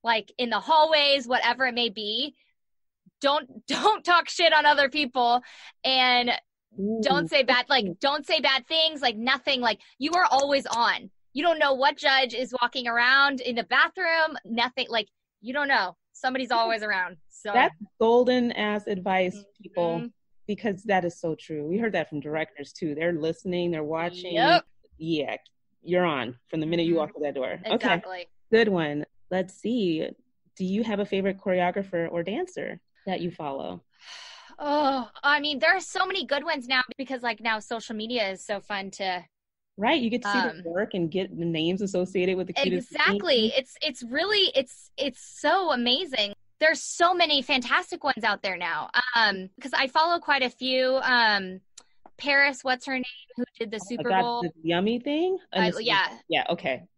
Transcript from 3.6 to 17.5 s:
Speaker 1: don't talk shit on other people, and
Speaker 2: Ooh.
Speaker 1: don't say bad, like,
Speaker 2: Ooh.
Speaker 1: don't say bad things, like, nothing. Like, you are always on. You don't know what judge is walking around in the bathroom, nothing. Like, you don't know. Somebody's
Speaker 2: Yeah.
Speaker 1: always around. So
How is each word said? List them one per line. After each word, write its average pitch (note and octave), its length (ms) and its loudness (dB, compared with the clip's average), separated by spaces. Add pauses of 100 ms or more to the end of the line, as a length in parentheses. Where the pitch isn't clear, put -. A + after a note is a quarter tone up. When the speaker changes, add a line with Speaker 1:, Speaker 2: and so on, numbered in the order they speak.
Speaker 1:
don't F#4 380 2
talk E4+ 240 4
shit E4 240 4
on D4+ 140 6
other C#4+ 220 6
people, B3 520 2 (440)
and B3+ 460 4 (480)
Speaker 2:
Ooh. G#3+ 240 -2
Speaker 1:
don't - 260 2
say C#4+ 140 4
bad, B3 260 2
like, B3+ 180 4
Speaker 2:
Ooh. E3+ 140 -6
Speaker 1:
don't C#4+ 260 0
say D#4+ 140 2
bad C4+ 260 2
things, D#4+ 360 0
like, A#3 140 0
nothing. C4 440 -2
Like, A3 200 0 (180)
you D4+ 160 -4
are F4+ 160 4
always C#4 360 2
on. G#3+ 440 0 (220)
You D4 120 -4
don't E4 140 2
know C#4+ 160 4
what C#4 220 2
judge C4+ 380 2
is A#3+ 260 -4
walking A#3+ 280 -2
around C4 520 4
in B3 140 -4
the A3+ 100 -2
bathroom, D#4+ 800 2
nothing. A#3+ 440 -2
Like, A3 200 -2 (320)
you A#3 140 -10
don't C#4+ 140 -2
know. G3+ 280 0 (160)
Somebody's B3+ 380 -4
Speaker 2:
Yeah. A#3+ 60 2
Speaker 1:
always A3+ 260 0
around. F#3 340 -4 (120)
So - 240 -12